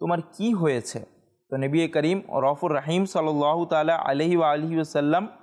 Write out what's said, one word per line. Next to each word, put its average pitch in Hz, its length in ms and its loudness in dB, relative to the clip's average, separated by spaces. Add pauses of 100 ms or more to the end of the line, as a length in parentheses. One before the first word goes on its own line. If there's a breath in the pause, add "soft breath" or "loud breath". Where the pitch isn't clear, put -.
তোমার 170 220 -2
কি 220 300 -4
হয়েছে?" 147 460 -2 (520)
তো 139 60 -4
নবী 147 320 0
করিম 160 400 0
রউফুর 143 460 0
রহিম 156 300 0
সাল্লাল্লাহু 156 640 0
তাআলা 160 280 2
আলাইহি 160 420 0
ওয়া 160 140 4
আলিহি 156 240 -2
ওয়াসাল্লাম 160 540 0 (140)